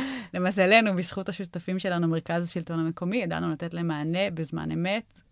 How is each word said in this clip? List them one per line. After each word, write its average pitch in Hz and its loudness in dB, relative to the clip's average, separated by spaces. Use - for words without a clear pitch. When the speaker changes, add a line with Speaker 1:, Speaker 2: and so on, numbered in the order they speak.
Speaker 1:
<laughs> 226 -12
Speaker 2:
למזלנו, 190 6
בזכות 180 -4
השותפים 185 -4
שלנו, 175 2
מרכז 165 0
השלטון 170 -4
המקומי, 170 -2
ידענו 170 -2
לתת 165 -6
להם 170 -2
מענה 165 0
בזמן 160 -4
אמת, 185 -4